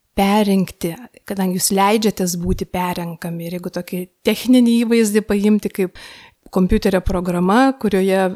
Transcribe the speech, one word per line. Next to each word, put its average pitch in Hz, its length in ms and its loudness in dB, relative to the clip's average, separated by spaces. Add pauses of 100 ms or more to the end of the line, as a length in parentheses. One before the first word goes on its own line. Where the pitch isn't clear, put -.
(160)
perrinkti, 196 760 0 (280)
kadangi 190 360 -4
jūs - 160 -2
leidžiatės 196 640 0
būti 180 320 -4
perrenkami. 170 800 -8
Ir 180 100 -8
jeigu 180 160 -10
tokį 180 300 -8 (160)
techninį 233 580 4
įvaizdį 226 480 2
paimti 208 460 0
kaip 185 260 -4 (520)
kompiuterio 196 520 2
programa, 185 680 2
kurioje 190 480 0 (160)